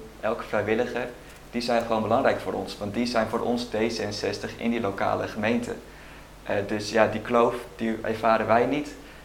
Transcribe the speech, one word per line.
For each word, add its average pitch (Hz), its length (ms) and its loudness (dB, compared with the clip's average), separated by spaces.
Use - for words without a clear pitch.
elke 113 220 -2
vrijwilliger, 120 640 0
die 120 100 -4
zijn 117 220 2
gewoon 110 200 0
belangrijk 113 380 4
voor 98 120 -4
ons. 98 260 -6
Want 101 160 -6
die 120 120 0
zijn 117 220 2
voor 117 120 -2
ons 120 240 0
D - 80 -10
zesenzestig 107 840 -2
in 113 140 -2
die 117 100 0
lokale 101 480 -2
gemeente." 110 440 0
Eh, 101 140 -2
dus 107 240 -4
ja, 110 160 6
die 113 140 -2
kloof, 120 340 4
die 110 260 -2
ervaren 110 440 2
wij 120 200 6
niet. 143 280 -2